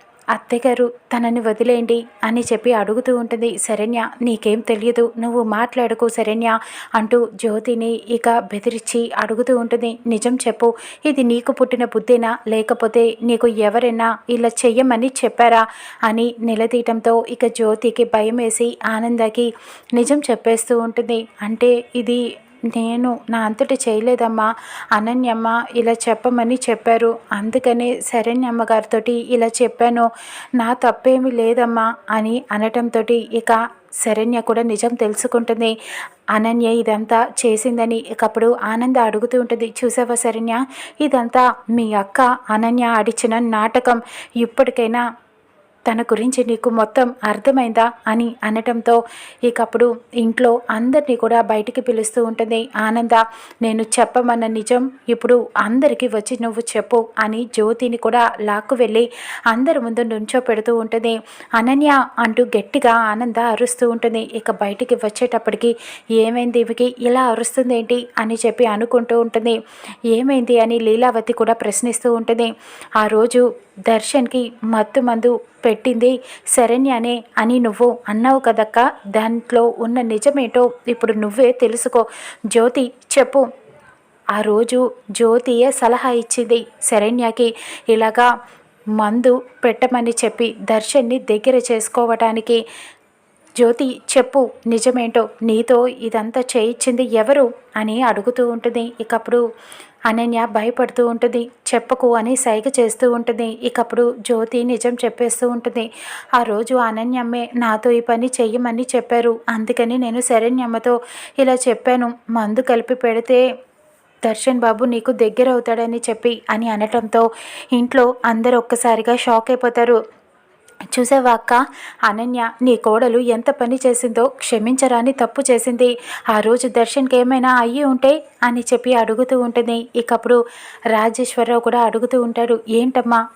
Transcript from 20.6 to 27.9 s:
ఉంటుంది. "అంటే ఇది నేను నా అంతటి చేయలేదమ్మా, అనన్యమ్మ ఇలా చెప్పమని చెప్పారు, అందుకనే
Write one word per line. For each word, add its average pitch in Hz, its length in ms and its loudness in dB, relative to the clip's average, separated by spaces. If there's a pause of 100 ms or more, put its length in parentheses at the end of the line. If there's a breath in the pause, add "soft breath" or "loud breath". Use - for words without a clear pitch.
ఉంటుంది. 226 500 -4 (140)
"అంటే 240 420 2 (100)
ఇది 240 420 -2 (400)
నేను 233 440 -2 (100)
నా 226 80 -2
అంతటి 220 360 0
చేయలేదమ్మా, 226 800 0 (380 loud breath)
అనన్యమ్మ 226 720 0 (120)
ఇలా 233 160 2
చెప్పమని 233 640 0 (120)
చెప్పారు, 226 480 2 (140)
అందుకనే 240 680 -2